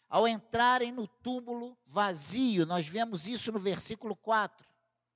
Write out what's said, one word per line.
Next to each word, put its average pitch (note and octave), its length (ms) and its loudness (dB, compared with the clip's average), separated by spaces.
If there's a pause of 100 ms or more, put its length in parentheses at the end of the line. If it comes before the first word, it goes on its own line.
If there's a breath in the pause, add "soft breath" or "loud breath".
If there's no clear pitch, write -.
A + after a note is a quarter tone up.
ao G#3 180 4
entrarem A#3+ 640 2
no B3 160 -6
túmulo A#3+ 800 -8
vazio. F#3 800 2
Nós E3+ 220 -2
vemos G3 400 -4
isso A#3 240 -4
no A3 80 -4
versículo G3+ 560 -4
quatro. G#3+ 520 -2 (480)